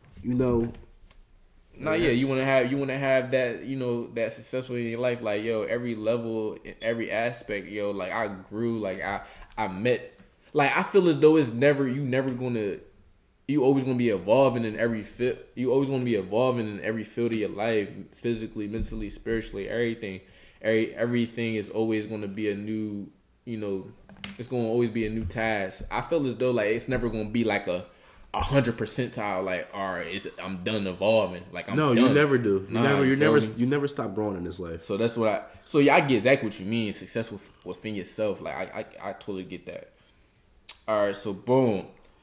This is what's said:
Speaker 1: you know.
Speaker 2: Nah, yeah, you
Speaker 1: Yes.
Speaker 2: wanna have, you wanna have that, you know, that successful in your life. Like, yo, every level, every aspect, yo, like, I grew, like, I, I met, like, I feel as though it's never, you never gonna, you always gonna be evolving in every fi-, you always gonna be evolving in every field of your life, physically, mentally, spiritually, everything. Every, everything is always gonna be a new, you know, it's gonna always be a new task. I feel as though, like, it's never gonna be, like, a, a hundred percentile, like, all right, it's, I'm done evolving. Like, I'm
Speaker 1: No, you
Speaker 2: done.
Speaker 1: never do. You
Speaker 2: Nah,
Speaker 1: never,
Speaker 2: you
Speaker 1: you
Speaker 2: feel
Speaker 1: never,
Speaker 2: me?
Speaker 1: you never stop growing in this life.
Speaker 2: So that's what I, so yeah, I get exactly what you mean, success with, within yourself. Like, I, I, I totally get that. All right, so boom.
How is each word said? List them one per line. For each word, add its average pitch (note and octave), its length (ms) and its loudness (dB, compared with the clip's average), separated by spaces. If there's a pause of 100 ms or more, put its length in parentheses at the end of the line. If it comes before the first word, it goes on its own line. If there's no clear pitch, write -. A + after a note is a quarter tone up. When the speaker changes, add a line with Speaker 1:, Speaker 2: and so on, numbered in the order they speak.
(220)
Speaker 1:
you B2 140 -4
know. A#2+ 360 2 (1080)
Speaker 2:
Nah, D#3 120 0
yeah, E3 160 2
you A#2+ 100 4
Speaker 1:
Yes. C3+ 100 2
Speaker 2:
wanna C3 140 0
have, C3+ 260 4
you C#3 80 0
wanna C3+ 200 -2
have C3 340 2
that, B2 320 0
you C3+ 140 -6
know, A#2+ 360 -2
that A#2 200 -2
successful B2 420 -6
in A#2+ 120 -2
your A#2 120 -4
life. B2 220 0
Like, G#2+ 220 -2
yo, A2+ 200 0
every A#2+ 320 -4
level, A2 600 -2 (240)
every A#2 280 -2
aspect, G#2+ 580 -4
yo, G2+ 240 -4
like, F#2 200 -4
I A2 160 -2
grew, G#2+ 520 -4
like, F#2+ 220 -4
I, G2 200 -4 (360)
I G#2+ 120 -2
met, G#2+ 500 -2 (320)
like, C#3 240 2
I F#3 80 2
feel F#3+ 240 6
as D#3 120 4
though D#3 180 8
it's C3+ 160 4
never, C#3 340 4
you C3 140 -2
never C3 300 0
gonna, A#2+ 460 -2 (720)
you C#3 160 2
always C3+ 220 4
gonna B2+ 120 0
be A#2+ 120 4
evolving A#2 560 4
in G#2+ 120 -4
every A2+ 260 0
fi-, B2 340 -2 (180)
you A#2+ 160 0
always C3+ 180 4
gonna C3 140 0
be A#2+ 120 2
evolving A2 520 2
in G2+ 140 -8
every G#2+ 240 -4
field A#2+ 260 -2
of A2+ 60 0
your G2+ 120 0
life, G#2+ 380 0 (240)
physically, A2 560 -6
mentally, G#2+ 400 -6
spiritually, G#2+ 640 -6
everything. A2+ 500 -4 (420)
Every, A2 320 2
everything A#2 640 0
is G2+ 140 -4
always A2 360 0
gonna G#2+ 220 -6
be G#2 220 -4
a G2+ 60 -2
new, G#2 540 -6 (360)
you A#2 120 -8
know, G2 300 -4 (500)
it's A#2 120 -12
gonna A#2+ 180 -2
always A#2 220 2
be A2+ 160 -2
a G#2+ 40 -2
new A2 140 -4
task. G#2 640 -2
I A#2 120 -2
feel D3 260 0
as A#2 80 -2
though, B2 160 0
like, G#2+ 200 2
it's A2+ 180 -2
never B2 180 0
gonna G#2+ 220 -4
be, A2+ 160 0
like, G2+ 220 0
a, - 180 -4 (460)
a G#2+ 100 -4
hundred A#2+ 360 2
percentile, G#2+ 640 -4
like, F#2 300 -4
all G2 180 -4
right, E2+ 140 -6
it's, F2+ 220 -8 (120)
I'm F#2+ 240 -8
done G#2 220 -2
evolving. F#2 560 2 (100)
Like, E2+ 160 -10
I'm B2 80 -4
Speaker 1:
No, D3 180 4
you A#2 80 6
Speaker 2:
done. C3 120 6
Speaker 1:
never C#3+ 240 6
do. G2 320 2
You - 60 -6
Speaker 2:
Nah, A#2 80 2
Speaker 1:
never, C#3 200 4
Speaker 2:
you C3 80 4
Speaker 1:
you C3+ 60 2
Speaker 2:
feel D3 160 6
Speaker 1:
never, A2 140 6
Speaker 2:
me? A2 100 -6
Speaker 1:
you A#2+ 80 2
never C#3+ 220 0
stop A2+ 260 -6
growing G2+ 240 -2
in F2 60 -6
this E2+ 160 -8
life. E2 240 -10
Speaker 2:
So G2+ 140 -4
that's A#2 200 0
what A2 120 2
I, G2 120 0 (240)
so - 140 2
yeah, C#3+ 160 8
I F3+ 60 8
get C3+ 160 2
exactly A#2 300 4
what G2+ 120 -6
you F#2+ 80 -10
mean, A2 260 0
success A2+ 380 -6
with, G2+ 180 -14 (160)
within G#2 300 -8
yourself. G2 440 -4
Like, D#2+ 160 -8
I, F#2 240 -8 (220)
I, G2 80 -8
I F#2+ 40 -8
totally F#2+ 320 -8
get F2 200 -14
that. - 240 -12 (1000)
All G#2+ 200 4
right, G2 80 -2
so G#2 180 -6
boom. A2+ 540 4 (360)